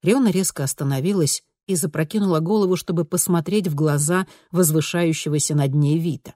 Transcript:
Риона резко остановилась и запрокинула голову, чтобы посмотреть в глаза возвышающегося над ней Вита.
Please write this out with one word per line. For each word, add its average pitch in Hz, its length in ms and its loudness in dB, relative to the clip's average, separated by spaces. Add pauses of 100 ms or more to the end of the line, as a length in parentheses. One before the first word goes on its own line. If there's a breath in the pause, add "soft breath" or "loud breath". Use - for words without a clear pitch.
Риона 233 280 4
резко 170 340 -2
остановилась 147 760 -2 (240)
и 196 80 -2
запрокинула 165 640 -2
голову, 185 360 0
чтобы 170 280 -2
посмотреть 180 640 0
в 151 60 -2
глаза 151 520 0 (240 loud breath)
возвышающегося 156 1040 0
над 139 200 2
ней 147 240 2
Вита. 165 380 -6